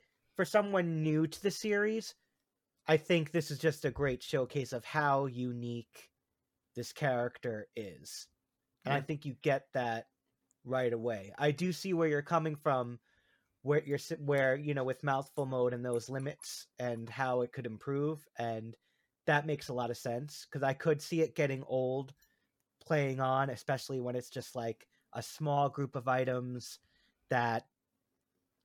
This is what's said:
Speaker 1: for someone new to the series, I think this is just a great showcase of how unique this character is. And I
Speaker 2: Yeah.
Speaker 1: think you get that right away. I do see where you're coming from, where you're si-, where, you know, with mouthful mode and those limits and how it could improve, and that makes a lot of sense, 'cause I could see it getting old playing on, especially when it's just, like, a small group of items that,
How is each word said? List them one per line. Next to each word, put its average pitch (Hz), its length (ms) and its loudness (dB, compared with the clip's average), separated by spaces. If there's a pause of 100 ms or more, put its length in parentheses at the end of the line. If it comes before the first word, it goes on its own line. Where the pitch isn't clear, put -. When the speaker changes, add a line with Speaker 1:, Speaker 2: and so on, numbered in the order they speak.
(360)
Speaker 1:
for 185 80 2
someone 180 580 2
new 156 240 4
to - 160 -8
the 202 80 2
series, 214 640 0 (720)
I 156 120 6
think 160 340 4
this 156 180 2
is 139 100 -6
just 151 260 0
a 170 60 2
great 139 300 0
showcase 131 500 -2
of 120 120 -6
how 139 420 4
unique 120 840 -6 (640)
this 120 180 -8
character 120 840 -2
is. 87 520 -12 (580)
And 135 80 2
I 143 60 2
Speaker 2:
Yeah. - 20 -10
Speaker 1:
think 147 240 -6
you 131 80 -6
get 135 400 0
that 117 360 -2 (540)
right 127 280 0
away. 113 460 -2
I 147 140 4
do 180 200 0
see 185 220 -2
where 165 140 4
you're 147 140 2
coming 156 340 0
from, 127 440 0 (600)
where 147 220 2
you're 139 140 0
si-, - 180 -6
where, 139 400 2
you 147 180 -2
know, 135 100 0
with 131 200 -4
mouthful 135 420 0
mode 123 280 2
and 123 100 -6
those 120 260 -2
limits - 580 -8 (100)
and 117 320 -4
how 127 320 0
it 123 100 -4
could 120 140 -8
improve, 143 600 -4 (120)
and 113 380 -4 (500)
that 147 200 2
makes 147 220 -4
a 131 60 -4
lot 120 160 -2
of 117 80 -4
sense, 127 480 -6
'cause 135 180 -6
I 135 100 2
could 151 280 2
see 165 200 0
it 156 140 0
getting 139 280 0
old 131 500 0 (680)
playing 139 400 2
on, 131 300 4
especially 131 500 -2
when 123 160 -2
it's 123 140 -4
just, - 260 -8
like, 117 320 -6 (260)
a 120 80 -6
small 143 480 2
group 143 260 -4
of 127 120 -2
items 127 720 0 (500)
that, 117 380 2 (960)